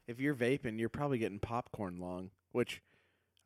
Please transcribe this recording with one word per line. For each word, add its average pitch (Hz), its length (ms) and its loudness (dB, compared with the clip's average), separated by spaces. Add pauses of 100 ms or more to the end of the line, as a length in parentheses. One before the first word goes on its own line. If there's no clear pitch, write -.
if 117 120 -8
you're 143 160 2
vaping, 120 440 2
you're 113 100 2
probably 143 280 0
getting 104 220 0
popcorn 104 580 -4
lung, 90 340 -6 (200)
which - 300 0 (640)